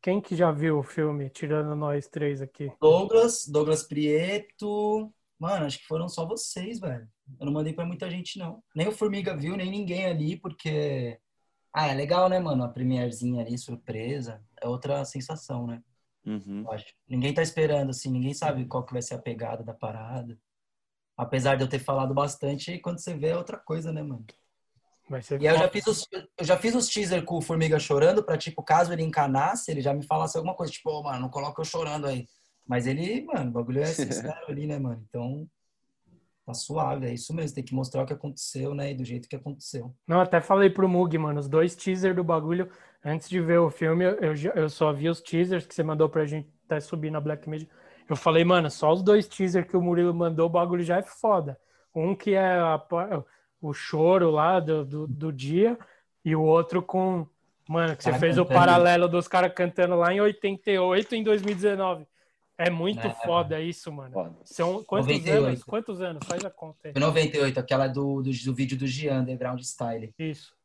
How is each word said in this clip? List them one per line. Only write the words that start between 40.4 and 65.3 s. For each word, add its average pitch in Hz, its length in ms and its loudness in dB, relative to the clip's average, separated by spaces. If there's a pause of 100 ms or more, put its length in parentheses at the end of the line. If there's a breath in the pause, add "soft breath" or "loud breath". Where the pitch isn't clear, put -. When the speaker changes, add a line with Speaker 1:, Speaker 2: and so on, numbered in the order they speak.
Speaker 1:
falei 196 300 6
pro 190 180 2
Mug, 175 300 2
mano, 151 200 -2
os 143 80 -6
dois 160 280 4
teaser 185 400 0
do 180 80 0
bagulho, 170 460 0 (340 loud breath)
antes 151 260 -4
de 180 100 0
ver 170 200 4
o 165 100 6
filme, 165 340 2
eu, 185 120 4
eu 170 200 0
já, 147 160 -2
eu 156 160 2
só 151 240 2
vi 147 160 -2
os 165 140 0
teasers 175 460 0
que - 80 -20
você 165 80 -2
mandou 156 260 2
pra 156 160 0
gente 147 240 -6 (160)
até 156 140 -2
subir 151 320 -6
na 151 100 -4
Black 151 260 -6
Media. 156 220 -10 (400 soft breath)
Eu 160 60 0
falei, 165 280 6
"Mano, 175 280 6
só 156 200 2
os 185 120 2
dois 208 240 6
teaser 180 400 0
que 190 100 0
o 175 40 4
Murilo 175 340 2
mandou, 170 320 2
o - 20 0
bagulho 175 340 2
já 175 140 2
é 196 60 0
foda." 175 560 0 (340)
Um 175 220 0
que 202 160 -2
é 185 280 4
a 160 200 2
pa-, 170 440 -4 (380 soft breath)
o 147 120 -6
choro 170 560 4
lá 160 300 4
do, 156 260 -2
do, 151 220 -8
do 151 260 -6
dia, 170 440 2 (460 loud breath)
e 156 120 2
o 156 80 2
outro 165 400 4
com, 185 420 0 (420)
mano, 165 280 0
que - 80 -16
você - 80 0
Speaker 2:
Cara - 80 0
Speaker 1:
fez 160 180 4
o 180 80 6
Speaker 2:
cantando. - 140 6
Speaker 1:
paralelo 175 480 8
dos 175 200 0
caras 180 280 4
cantando 180 400 2
lá 175 180 4
em 202 80 2
oitenta 202 480 0
e 196 80 4
oito 185 380 2
e - 20 -2
em 220 60 -2
dois 214 180 4
mil 202 120 -2
e - 20 0
dezenove. 185 500 0 (520)
É 175 120 2
muito 180 380 -2
Speaker 2:
É, - 20 0
Speaker 1:
foda 165 460 0
Speaker 2:
mano. 160 120 -4
Speaker 1:
isso, 170 240 -10
mano. 135 220 -14
Speaker 3:
Foda. 120 220 -6 (100)
Speaker 1:
São 185 380 -4
quantos 196 240 0
Speaker 2:
Noventa 156 220 0
e 151 40 4